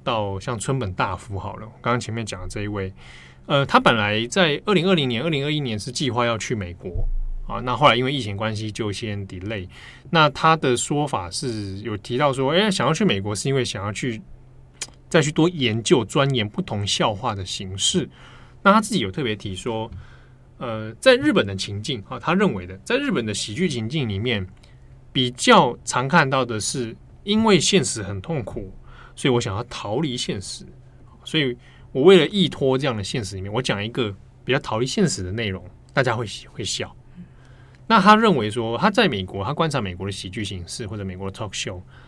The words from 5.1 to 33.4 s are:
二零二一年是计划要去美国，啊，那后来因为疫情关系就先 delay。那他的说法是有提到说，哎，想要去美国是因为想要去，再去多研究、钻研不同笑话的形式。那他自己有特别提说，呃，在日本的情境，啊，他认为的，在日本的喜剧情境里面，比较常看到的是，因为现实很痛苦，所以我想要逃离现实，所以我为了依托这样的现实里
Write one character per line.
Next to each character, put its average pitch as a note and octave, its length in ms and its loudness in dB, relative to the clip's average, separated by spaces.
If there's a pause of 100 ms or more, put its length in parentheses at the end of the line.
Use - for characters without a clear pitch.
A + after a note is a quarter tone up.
二 E3 80 -2
零 C#3 120 -2
二 D3 80 -2
一 D3+ 80 0
年 A2+ 200 -2
是 B2+ 120 -8
计 B2+ 200 -2
划 A#2+ 160 2
要 A#2 100 0
去 - 160 -6
美 F2+ 220 -4
国， F2 280 -4 (440)
啊， A2 180 -6
那 B2 100 0
后 C#3 140 8
来 A2 60 8
因 B2+ 100 2
为 C3+ 80 0
疫 C#3 80 -2
情 G#2 160 -6
关 A2 180 -2
系 G#2+ 160 -6
就 G#2 200 -4
先 G2+ 360 -6
delay。 F#2+ 400 -8 (440)
那 D#3 180 6
他 D#3+ 260 4
的 C3 220 2
说 D3 300 -2
法 G2+ 240 -4
是 G#2 480 -6
有 G#2+ 180 -6
提 A#2+ 220 -4
到 D3 120 4
说， C3 200 0
哎， A#2+ 180 2
想 G#2+ 160 0
要 D3 80 4
去 F#3 100 0
美 A#2 160 4
国 G#2 140 -4
是 A#2+ 160 -2
因 C3+ 60 2
为 B2 100 2
想 G2 180 -6
要 G#2 80 -4
去， A2+ 300 -6 (840)
再 E3 140 4
去 D3 100 0
多 D#3+ 160 4
研 A#2+ 360 0
究、 C3 200 4
钻 C#3 300 0
研 A2 140 0
不 - 140 -6
同 G2+ 240 -4
笑 A2+ 280 0
话 G#2+ 220 -4
的 F#2+ 100 -6
形 F#2+ 320 -8
式。 D3+ 320 0 (540)
那 G3 100 8
他 A3 80 6
自 G#3+ 140 -4
己 D#3+ 40 0
有 G2 120 -2
特 D3 120 -6
别 G#2+ 120 -2
提 G2 200 -8
说， A2 340 -6 (680)
呃， A2 380 -8
在 B3+ 200 6
日 C#4+ 160 2
本 D3+ 140 4
的 G2 100 -4
情 G2+ 260 -8
境， A2 280 -6
啊， B2+ 100 -10
他 D#3+ 140 -2
认 F#3+ 200 2
为 F#2 120 -8
的， F#2 180 -12
在 A#3+ 140 0
日 C#4 140 -2
本 B2+ 140 0
的 G#2 80 -2
喜 G#2+ 200 -6
剧 E3+ 160 0
情 A#2 180 -4
境 C3+ 220 -2
里 G2 80 -2
面， G#2+ 280 0 (680)
比 B2+ 180 0
较 D#3+ 540 6
常 B2 220 -2
看 D#3 200 4
到 C3 160 2
的 A#2 160 -2
是， A#2 340 -4 (300)
因 G#3+ 220 2
为 G3+ 140 6
现 E3 260 2
实 - 160 -4
很 G2 180 -6
痛 C#3 240 -6
苦， G2+ 300 -10 (420)
所 - 140 0
以 B2+ 40 4
我 A#2+ 60 4
想 A2 160 -2
要 A2 100 -4
逃 G#2+ 340 -6
离 C3+ 180 -4
现 B2 240 -6
实， - 240 -14 (580)
所 - 160 -2
以 B2+ 160 0 (360)
我 C3+ 100 0
为 F#3 160 12
了 D#3 100 6
依 F#3+ 220 2
托 C3 280 2
这 C#3 100 0
样 A#2 100 0
的 G2+ 60 -4
现 A#2 200 -4
实 G2 120 -8
里 F#2 60 -8